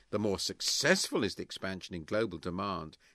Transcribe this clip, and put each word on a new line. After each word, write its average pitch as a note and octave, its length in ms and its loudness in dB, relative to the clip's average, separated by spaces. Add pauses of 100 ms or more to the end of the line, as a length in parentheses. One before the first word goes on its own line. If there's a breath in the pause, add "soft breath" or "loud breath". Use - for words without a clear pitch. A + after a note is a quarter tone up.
the G#2 100 2
more G2+ 200 2
successful - 840 2
is F#2+ 120 2
the E2+ 80 -6
expansion F#2+ 520 -6
in E2 80 -4
global G#2 360 0
demand F2 580 -4 (180 soft breath)